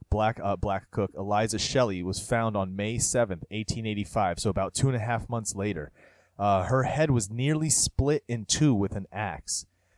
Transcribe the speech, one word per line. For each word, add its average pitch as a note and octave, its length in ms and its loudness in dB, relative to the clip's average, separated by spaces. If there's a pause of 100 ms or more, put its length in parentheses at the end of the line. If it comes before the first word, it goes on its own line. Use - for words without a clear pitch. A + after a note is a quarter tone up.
black, G#2+ 340 2
uh, G2 140 0
black F#2+ 340 -4
cook, G2+ 260 0
Eliza G#2 420 0
Shelley, G#2 440 0
was F#2 160 -2
found A2+ 380 0
on F#2+ 180 -2
May G#2+ 220 -2
seventh, G2 540 0
eighteen A2 340 -4
eighty-five, G2+ 520 -2
so - 120 0
about F#2+ 240 0
two - 140 2
and C3 100 0
a - 20 -4
half A2 300 -4
months A2+ 260 -4
later. G2 360 -4 (460)
Uh, G2 260 4
her B2+ 200 2
head D3+ 280 2
was A2 180 2
nearly D3 400 0
split - 560 2
in A#2 200 -4
two D3+ 280 4
with G2 220 2
an G2 160 -8
axe. - 540 -6 (320)